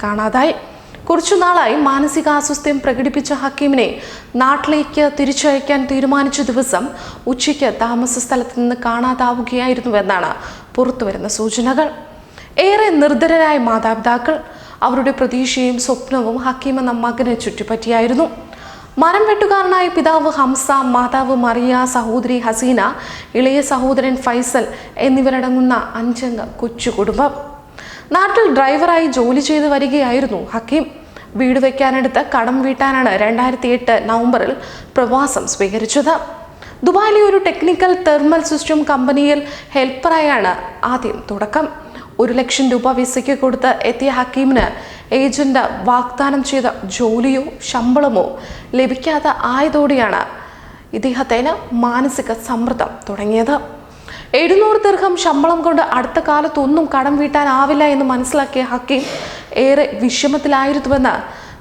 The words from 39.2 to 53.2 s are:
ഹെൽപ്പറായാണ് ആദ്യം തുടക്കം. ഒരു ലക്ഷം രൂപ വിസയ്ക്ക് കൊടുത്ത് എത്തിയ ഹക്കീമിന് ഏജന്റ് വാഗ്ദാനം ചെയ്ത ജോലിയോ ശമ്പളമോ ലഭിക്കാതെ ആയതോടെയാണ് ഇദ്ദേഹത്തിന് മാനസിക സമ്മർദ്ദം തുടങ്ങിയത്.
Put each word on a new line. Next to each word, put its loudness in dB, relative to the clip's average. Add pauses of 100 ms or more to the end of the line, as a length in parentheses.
ഹെൽപ്പറായാണ് 2 (400)
ആദ്യം -4 (100)
തുടക്കം. -2 (540)
ഒരു 2
ലക്ഷം 0
രൂപ 2
വിസയ്ക്ക് -2
കൊടുത്ത് 2 (180)
എത്തിയ 0
ഹക്കീമിന് 2 (540)
ഏജന്റ് 2 (260)
വാഗ്ദാനം 0 (100)
ചെയ്ത 0 (260)
ജോലിയോ 0 (260)
ശമ്പളമോ 2 (540)
ലഭിക്കാതെ 0 (200)
ആയതോടെയാണ് 2 (760)
ഇദ്ദേഹത്തിന് 0 (300)
മാനസിക -2 (140)
സമ്മർദ്ദം -2 (180)
തുടങ്ങിയത്. 0 (840)